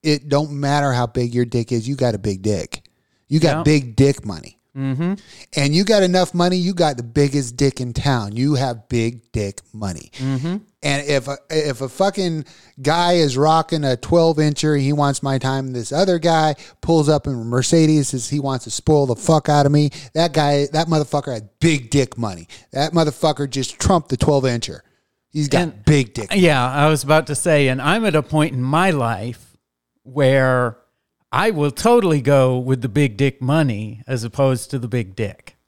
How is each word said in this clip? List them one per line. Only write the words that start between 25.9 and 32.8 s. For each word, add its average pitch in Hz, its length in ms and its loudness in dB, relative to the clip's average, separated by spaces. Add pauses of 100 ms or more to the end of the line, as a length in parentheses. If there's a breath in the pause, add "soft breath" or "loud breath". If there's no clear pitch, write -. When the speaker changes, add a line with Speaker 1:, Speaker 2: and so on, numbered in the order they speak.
Speaker 1:
dick. 107 220 -8
Speaker 2:
Yeah, 160 360 4
I 143 160 2
was 156 160 0
about 156 240 2
to 147 80 -4
say, 147 340 2
and 131 120 -2
I'm 190 240 0
at 185 100 0
a 151 60 4
point 151 320 0
in 127 80 -4
my 156 300 0
life 117 680 -6 (460)
where 131 720 2 (540)
I 185 200 0
will 147 200 -2
totally 196 500 2
go 131 360 4
with 127 240 -2